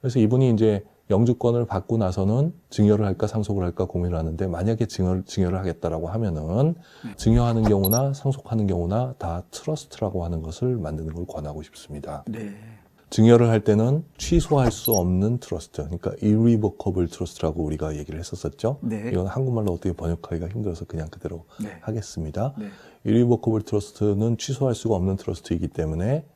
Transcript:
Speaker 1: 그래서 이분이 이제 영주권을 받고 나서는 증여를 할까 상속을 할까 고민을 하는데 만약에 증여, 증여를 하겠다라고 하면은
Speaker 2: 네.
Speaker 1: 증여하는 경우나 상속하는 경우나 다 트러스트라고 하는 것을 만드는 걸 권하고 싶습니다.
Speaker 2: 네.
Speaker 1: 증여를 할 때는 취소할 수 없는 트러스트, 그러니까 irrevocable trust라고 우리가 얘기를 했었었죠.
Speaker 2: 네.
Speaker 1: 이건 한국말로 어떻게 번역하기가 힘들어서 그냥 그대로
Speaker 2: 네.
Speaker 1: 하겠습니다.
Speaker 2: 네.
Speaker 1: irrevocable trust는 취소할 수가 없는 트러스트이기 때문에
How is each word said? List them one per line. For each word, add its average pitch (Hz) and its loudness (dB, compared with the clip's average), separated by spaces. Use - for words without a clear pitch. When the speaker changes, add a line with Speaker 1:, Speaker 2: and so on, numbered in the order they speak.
Speaker 1:
그래서 127 0
이분이 123 6
이제 107 4
영주권을 117 4
받고 107 -2
나서는 104 0
증여를 104 4
할까 98 0
상속을 101 -2
할까 90 -2
고민을 87 -2
하는데 80 -4
만약에 107 -2
증여, 92 0
증여를 92 0
하겠다라고 82 -4
하면은 104 0
Speaker 2:
네. 107 -12
Speaker 1:
증여하는 113 4
경우나 107 4
상속하는 117 -2
경우나 95 0
다 87 -6
트러스트라고 101 -6
하는 85 -4
것을 120 -2
만드는 78 -6
걸 87 -8
권하고 76 -10
싶습니다. 143 -14
Speaker 2:
네. 104 -10
Speaker 1:
증여를 117 8
할 113 4
때는 117 2
취소할 147 2
수 - -2
없는 98 2
트러스트, - -8
그러니까 85 -6
irrevocable 107 2
trust라고 82 -4
우리가 76 -4
얘기를 73 -10
했었었죠. 110 -6
Speaker 2:
네. 214 -6
Speaker 1:
이건 92 -2
한국말로 117 -2
어떻게 87 -4
번역하기가 85 -6
힘들어서 98 -6
그냥 80 -8
그대로 82 -12
Speaker 2:
네. - -8
Speaker 1:
하겠습니다. 104 -6
Speaker 2:
네. 208 -10
Speaker 1:
irrevocable 117 2
trust는 104 0
취소할 127 -2
수가 110 -2
없는 95 0
트러스트이기 90 -4
때문에 95 -2